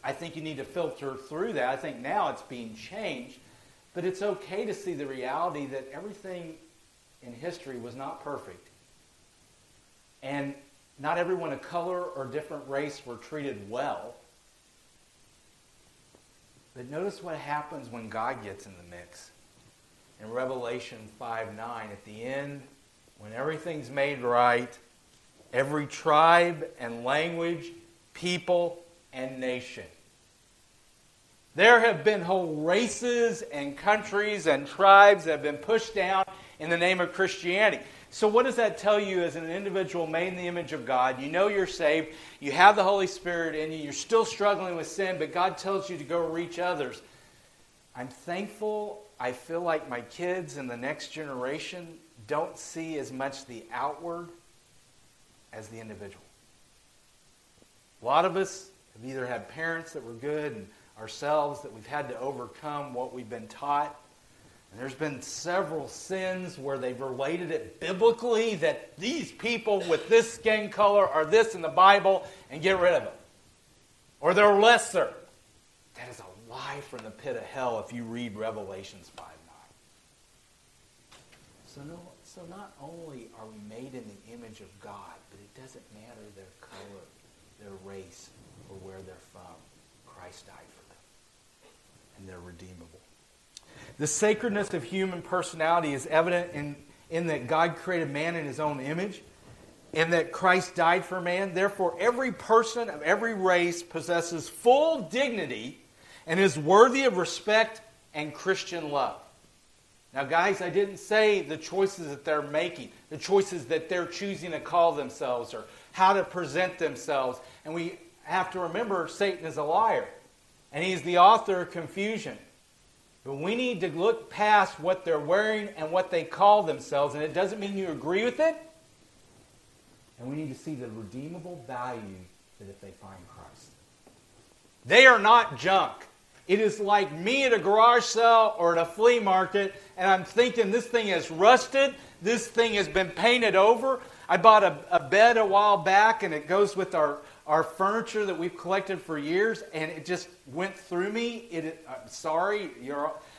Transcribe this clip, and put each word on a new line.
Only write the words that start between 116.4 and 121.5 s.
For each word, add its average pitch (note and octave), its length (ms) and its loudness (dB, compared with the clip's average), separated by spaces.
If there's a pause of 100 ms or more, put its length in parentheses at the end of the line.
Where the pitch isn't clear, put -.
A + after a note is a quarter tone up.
themselves. C3+ 600 -4 (240)
And D#3 100 -10
we E3+ 260 -8 (240)
have F#3 280 -2
to F#3 80 -8
remember F3 480 -4
Satan F3+ 380 -4
is C#3+ 120 -8
a D3+ 60 -2
liar, D#3+ 440 2 (640)
and D3+ 120 -6
he's F#3 200 -2
the F3 160 2
author G3+ 420 8